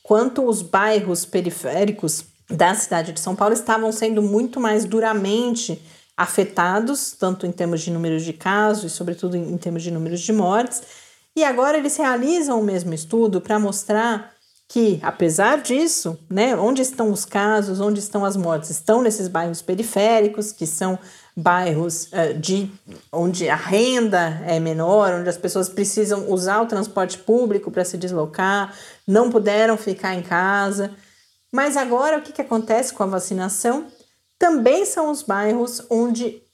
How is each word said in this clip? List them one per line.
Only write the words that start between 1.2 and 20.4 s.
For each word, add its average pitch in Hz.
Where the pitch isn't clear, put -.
periféricos 175
da 175
cidade 175
de 156
São -
Paulo 208
estavam 220
sendo 220
muito 233
mais 214
duramente 220
afetados, 190
tanto 185
em 175
termos 170
de 165
números 165
de 165
casos 208
e, -
sobretudo, 175
em, 170
em -
termos 170
de 170
números 165
de 185
mortes. 214
E 311
agora 277
eles 285
realizam 269
o 214
mesmo 180
estudo 202
pra 214
mostrar 214
que, 214
apesar 180
disso, 254
né, 220
onde 233
estão 240
os -
casos, 202
onde 208
estão 202
as 196
mortes? 165
Estão 214
nesses 214
bairros 170
periféricos, 208